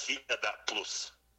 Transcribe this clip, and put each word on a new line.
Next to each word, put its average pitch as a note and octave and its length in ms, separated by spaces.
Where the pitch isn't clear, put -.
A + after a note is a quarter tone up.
hiljada A#2+ 600
plus. - 440